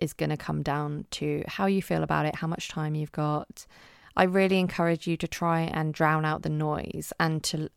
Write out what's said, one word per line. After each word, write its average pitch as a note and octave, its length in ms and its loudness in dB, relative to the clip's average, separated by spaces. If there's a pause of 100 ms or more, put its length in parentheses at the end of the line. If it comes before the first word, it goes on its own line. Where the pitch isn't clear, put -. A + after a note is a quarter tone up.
is D#3 120 0
gonna D3+ 240 0
come D3+ 260 -2
down D3 500 -2
to D3 360 -2
how - 180 0
you G3 160 4
feel D#3+ 220 0
about D3+ 220 2
it, D3+ 100 -2
how E3 100 -4
much E3 220 -4
time D3+ 260 -2
you've D3+ 160 -2
got, - 560 -4 (500)
I - 80 6
really F#3+ 340 4
encourage E3+ 480 0
you E3+ 100 0
to E3 120 -4
try E3 320 0
and D#3+ 340 -2
drown D#3 300 2
out D#3 180 0
the D3+ 80 -2
noise D3+ 680 -2
and D#3+ 260 2
to D#3 320 -2